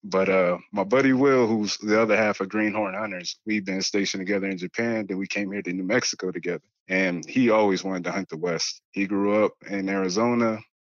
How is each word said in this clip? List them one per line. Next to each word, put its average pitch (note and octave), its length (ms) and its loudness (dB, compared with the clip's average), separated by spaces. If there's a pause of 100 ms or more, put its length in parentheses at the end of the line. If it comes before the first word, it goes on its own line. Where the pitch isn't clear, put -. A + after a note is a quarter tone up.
But, F#2+ 260 0
uh, F2+ 280 2 (140)
my G2+ 120 -2
buddy C3 300 4
Will, C3 320 6
who's G#2+ 320 0
the G#2+ 240 2
other G#2+ 160 4
half G#2+ 220 2
of G2 100 -4
Greenhorn G#2+ 460 -2
Hunters, G2 500 -8
we've G#2+ 200 -2
been F#2+ 180 -2
stationed G2 380 -2
together G2 280 -2
in F#2+ 80 -4
Japan, A2 500 -4
then F#2+ 120 -4
we G2 80 -4
came G2+ 240 -4
here G2+ 100 -6
to F2+ 120 -6
New F#2 100 -4
Mexico G2 480 -2
together. E2+ 320 -6 (240)
And F#2 360 0
he A#2+ 280 2
always G2+ 320 4
wanted F#2 220 -4
to F2 80 -4
hunt F#2+ 160 -6
the E2 80 -10
West. E2 440 -4 (120)
He G2 120 -2
grew G2+ 400 2
up F#2 60 0 (180)
in F#2+ 200 -4
Arizona. A2 680 0 (300)